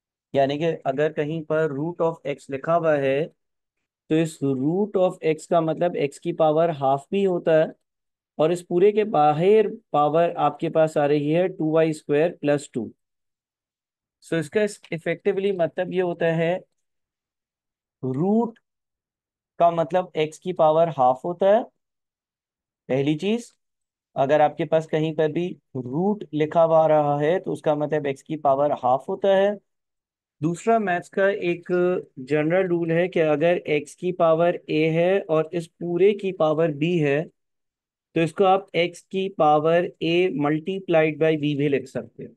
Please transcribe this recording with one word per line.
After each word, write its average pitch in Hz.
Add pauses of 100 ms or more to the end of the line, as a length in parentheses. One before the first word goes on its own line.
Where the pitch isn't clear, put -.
(360)
यानी 139
कि 160
अगर 151
कहीं 156
पर 156
root 165
of 147
x -
लिखा 160
हुआ 165
है, 139 (840)
तो 156
इस 160
root 151
of 180
x 156
का 170
मतलब 165
x 143
की 170
पावर 160
हाफ 139
भी 196
होता 175
है, 160 (680)
और 156
इस 175
पूरे 180
के 214
बाहर 196 (160)
पावर 156
आपके 147
पास 156
आ 147
रही 147
है 180
टू 156
वाई 160
स्क्वायर 151
प्लस 147
टू। 113 (1300)
So -
इसका 165
इस-, 208 (100)
effectively 185
मतलब 175
ये 185
होता 175
है, 165 (1500)
रूट 196 (1000)
का 170
मतलब 170
एक्स 156
की 180
पावर 160
हाफ 156
होता 190
है। 240 (1300)
पहली 139
चीज, 208 (640)
अगर 147
आपके 151
पास 156
कहीं 156
पर 156
भी 175 (180)
रूट 156
लिखा 151
हुआ 160
आ 156
रहा 147
है, 160
तो -
उसका 151
मतलब 147
एक्स 139
की 156
पावर 143
हाफ 127
होता 190
है। 202 (840)
दूसरा, 196
मैथ्स 180
का 196
एक 175 (540)
जनरल 151
रूल 170
है 175
कि 180
अगर 156
एक्स 147
की 180
पावर 170
ए 156
है 180
और 160
इस 170
पूरे 175
की 202
पावर 160
बी 160
है, 147 (920)
तो 165
इसको 165
आप 190
एक्स 170
की 190
पावर 160 (120)
a 175
multiplied 160
by 160
b 151
भी 147
लिख 135
सकते -
हो। -